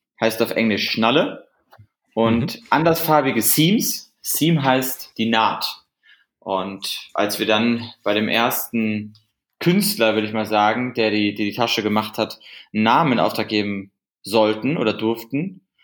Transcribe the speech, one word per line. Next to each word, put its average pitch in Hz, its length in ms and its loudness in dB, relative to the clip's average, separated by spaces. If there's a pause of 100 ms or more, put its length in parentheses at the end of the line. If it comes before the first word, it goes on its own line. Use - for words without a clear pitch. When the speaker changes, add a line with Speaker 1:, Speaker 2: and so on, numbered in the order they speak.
(200)
Speaker 1:
heißt 113 220 0
auf 110 100 0
Englisch 107 400 0
Schnalle. 127 540 0 (680)
Und 113 420 0
Speaker 2:
Mhm. - 140 -20
Speaker 1:
andersfarbige 147 720 2
Seams, - 760 2
Seam 160 440 0
heißt 131 540 0
die 113 120 -2
Naht. - 540 0 (560)
Und 95 760 -6
als 101 260 -2
wir 110 60 -2
dann 113 440 0 (140)
bei 104 100 0
dem 107 140 0
ersten 110 840 -2 (460)
Künstler, 175 560 2
würde 107 120 0
ich 104 60 -8
mal 110 140 -2
sagen, 110 480 0
der 110 160 0
die, 104 240 0
die, 107 100 -4
die 101 100 -4
Tasche 117 280 -2
gemacht 107 340 -2
hat, 110 220 -4 (340)
einen 110 100 0
Namen 131 300 4
in 110 60 2
Auftrag 110 280 0
geben 101 440 -4 (300)
sollten 110 540 0
oder 110 180 0
durften, 135 680 -4 (220)